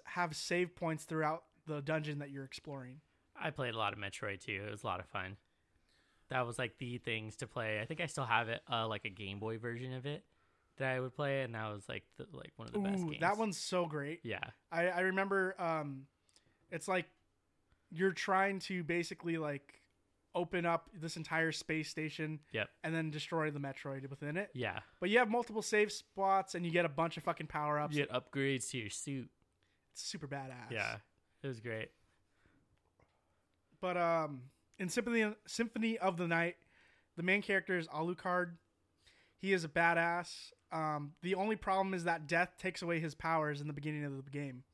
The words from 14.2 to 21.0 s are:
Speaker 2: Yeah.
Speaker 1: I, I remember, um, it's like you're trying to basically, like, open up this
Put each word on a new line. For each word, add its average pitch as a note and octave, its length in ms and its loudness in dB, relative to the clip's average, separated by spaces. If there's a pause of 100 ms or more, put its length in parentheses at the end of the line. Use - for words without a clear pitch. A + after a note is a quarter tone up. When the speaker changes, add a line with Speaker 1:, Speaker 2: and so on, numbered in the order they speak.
Speaker 2:
Yeah. G#2+ 260 -4 (200)
Speaker 1:
I, E3+ 180 2
I F3 120 2
remember, F#3+ 600 2
um, D3 460 -2 (640)
it's E3 180 -6
like F#3 180 2 (840)
you're F#3 220 4
trying G3 480 4
to F3+ 220 -4
basically, E3+ 540 0
like, D3 460 -6 (520)
open E3+ 300 0
up E3 300 2
this D#3+ 240 -6